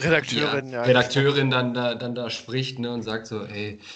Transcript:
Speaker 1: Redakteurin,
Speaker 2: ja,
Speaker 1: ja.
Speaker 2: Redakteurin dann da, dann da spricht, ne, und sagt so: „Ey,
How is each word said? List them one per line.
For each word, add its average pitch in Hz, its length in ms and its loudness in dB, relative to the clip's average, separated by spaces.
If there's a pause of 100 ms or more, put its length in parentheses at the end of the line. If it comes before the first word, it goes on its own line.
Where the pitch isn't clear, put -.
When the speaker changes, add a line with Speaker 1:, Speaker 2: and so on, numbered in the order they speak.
Speaker 1:
Redakteurin, 147 680 0
Speaker 2:
ja, 127 60 -6
Speaker 1:
ja. 120 80 0
Speaker 2:
Redakteurin 135 680 4
dann 123 220 2
da, 123 200 0
dann 123 220 -6
da 120 140 -4
spricht, 131 500 -4
ne, 120 140 -4
und 117 80 -4
sagt 110 260 -6
so: 107 160 -6
„Ey, 104 360 -8 (160)